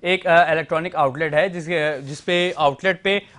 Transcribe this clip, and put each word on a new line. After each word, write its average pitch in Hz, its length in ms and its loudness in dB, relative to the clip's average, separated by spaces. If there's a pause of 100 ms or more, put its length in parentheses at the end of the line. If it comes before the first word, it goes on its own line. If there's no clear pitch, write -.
एक, 185 220 -2
अ, 170 260 6
इलेक्ट्रॉनिक 160 440 -2
आउटलेट 147 380 0
है 170 160 2
जिसके, 156 520 -4
जिस 143 180 -12
पे 180 380 0
आउटलेट 156 440 0
पे 196 200 0 (160)